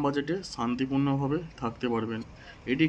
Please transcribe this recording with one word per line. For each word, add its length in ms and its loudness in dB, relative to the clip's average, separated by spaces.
বাজেটে 300 2
শান্তিপূর্ণভাবে 840 2
থাকতে 320 -2
পারবেন। 280 0
এটি 160 6